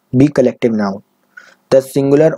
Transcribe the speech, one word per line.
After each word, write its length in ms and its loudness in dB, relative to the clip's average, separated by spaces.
be, 100 4
collective 480 -2
noun। 260 -4
The 100 2
singular 540 0